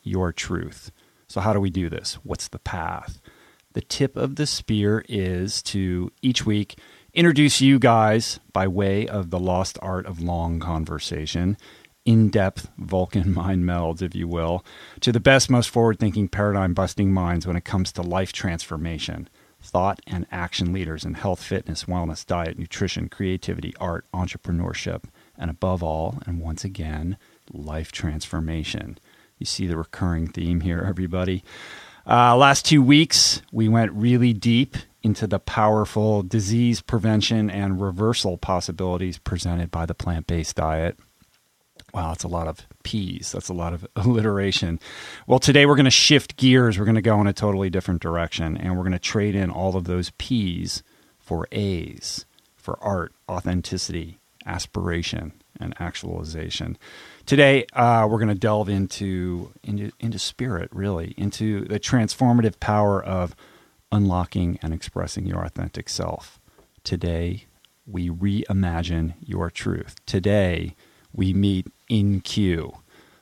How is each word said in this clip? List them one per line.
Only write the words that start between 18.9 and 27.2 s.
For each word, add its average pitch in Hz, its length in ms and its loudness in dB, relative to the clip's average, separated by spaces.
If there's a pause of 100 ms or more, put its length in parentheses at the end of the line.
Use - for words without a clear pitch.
thought 95 460 -2
and 87 260 -6
action 87 400 -4
leaders 80 320 -6
in 80 80 -6
health, 90 300 -4
fitness, - 420 -6
wellness, 85 400 -6
diet, 85 340 -6
nutrition, 85 520 -6
creativity, 92 680 -6
art, 85 360 -6
entrepreneurship, 87 880 -4 (320)
and 82 140 -6
above 92 320 -2
all, 80 420 -4
and 85 160 -6
once 80 240 -8
again, 82 540 -6 (340)